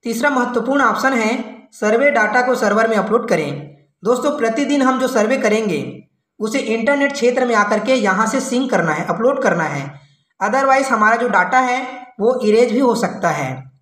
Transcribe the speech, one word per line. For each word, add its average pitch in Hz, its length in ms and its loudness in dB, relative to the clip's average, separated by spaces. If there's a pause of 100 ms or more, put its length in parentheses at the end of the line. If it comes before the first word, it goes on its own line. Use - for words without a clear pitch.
तीसरा 233 240 0
महत्वपूर्ण 247 540 0
option 247 320 2
है 226 580 -4
survey 233 380 2
data 220 300 2
को 247 140 0
server 220 320 2
में 226 100 0
upload 220 320 0
करें। 143 460 -4 (280)
दोस्तों, 247 340 0
प्रतिदिन 269 440 0
हम 254 180 0
जो 254 100 0
survey 226 280 0
करेंगे 208 420 0 (600)
उसे 214 200 -4
internet 277 540 0
क्षेत्र 247 320 0
में 240 100 0
आकर 208 240 2
के 254 140 0
यहाँ 208 340 2
से 262 140 0
sync 254 300 -2
करना 170 220 0
है, 160 120 -4
upload 262 380 -2
करना 170 220 0
है, 143 260 -6 (480)
otherwise 269 520 0
हमारा 220 240 2
जो 240 140 -2
data 190 320 2
है 254 200 -2 (380)
वो 240 220 0
erase 214 320 4
भी 240 60 2
हो 247 180 4
सकता - 340 -2
है। 139 220 -4 (280)